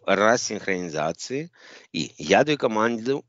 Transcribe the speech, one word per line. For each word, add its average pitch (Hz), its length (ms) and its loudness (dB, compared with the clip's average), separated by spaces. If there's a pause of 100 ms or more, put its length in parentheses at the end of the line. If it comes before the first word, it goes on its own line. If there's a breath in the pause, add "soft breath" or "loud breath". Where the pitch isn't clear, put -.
рассинхронизации. 95 1500 0 (400 loud breath)
И 73 260 -6
я 95 260 4
даю 151 140 2
команду 117 720 -2